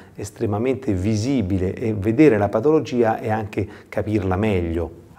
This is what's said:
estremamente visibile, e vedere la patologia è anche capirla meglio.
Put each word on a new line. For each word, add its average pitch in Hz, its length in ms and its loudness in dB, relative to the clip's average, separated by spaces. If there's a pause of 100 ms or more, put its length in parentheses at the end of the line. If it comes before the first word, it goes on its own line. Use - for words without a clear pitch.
(140)
estremamente 113 800 -4
visibile, 101 800 0
e 110 220 -4
vedere 113 420 4
la 101 140 2
patologia 117 680 2
è 117 140 -4
anche 107 360 -4 (220)
capirla 95 480 -2
meglio. 85 640 -2 (180)